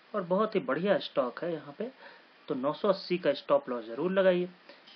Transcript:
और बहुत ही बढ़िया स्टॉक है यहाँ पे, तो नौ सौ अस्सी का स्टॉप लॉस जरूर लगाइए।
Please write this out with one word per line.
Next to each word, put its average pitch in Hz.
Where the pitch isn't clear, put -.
और 208
बहुत 190
ही 180
बढ़िया 151
स्टॉक 127
है 170
यहाँ 143
पे, 226
तो 147
नौ 135
सौ 208
अस्सी 185
का 165
स्टॉप 139
लॉस 120
जरूर 131
लगाइए। 185